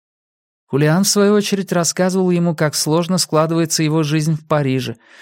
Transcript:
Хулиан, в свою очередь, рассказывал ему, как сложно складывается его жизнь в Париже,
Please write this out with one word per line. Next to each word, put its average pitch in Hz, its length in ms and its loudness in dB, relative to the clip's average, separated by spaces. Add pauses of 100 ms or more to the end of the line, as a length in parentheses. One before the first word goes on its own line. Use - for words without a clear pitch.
(680)
Хулиан, 151 380 2
в 202 40 0
свою 202 260 2
очередь, 202 380 -2
рассказывал 185 580 0
ему, 170 240 0
как 151 200 -2
сложно 165 440 0
складывается 165 640 0
его 156 200 0
жизнь 156 320 0
в 151 120 -8
Париже, 131 500 -2 (260)